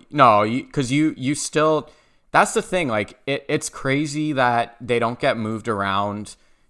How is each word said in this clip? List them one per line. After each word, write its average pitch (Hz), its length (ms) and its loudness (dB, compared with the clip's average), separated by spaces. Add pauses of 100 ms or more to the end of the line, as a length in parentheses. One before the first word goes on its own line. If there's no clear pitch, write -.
no, 117 340 6
you, 117 240 -2
'cause 131 220 -4
you, 151 280 0
you 131 180 -2
still, 156 540 0 (420)
that's 185 220 2
the 226 80 0
thing. 180 260 -2
Like, 107 400 -4
it, 139 220 -4
it's 151 200 -2
crazy 147 640 -2
that 120 460 0
they 123 180 -2
don't 117 220 -2
get 131 160 0
moved 110 320 -6
around, 101 720 -2 (320)